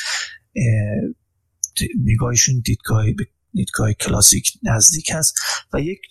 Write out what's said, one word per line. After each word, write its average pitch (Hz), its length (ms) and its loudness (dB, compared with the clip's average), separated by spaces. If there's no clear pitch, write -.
اه، 226 60 0
نگاهشون 120 600 2
دیدگاه 107 400 0
به - 100 -4
دیدگاه 104 400 -2
کلاسیک - 600 2
نزدیک 104 500 2
هست. 156 220 -2
و 139 60 0
یک 170 200 -4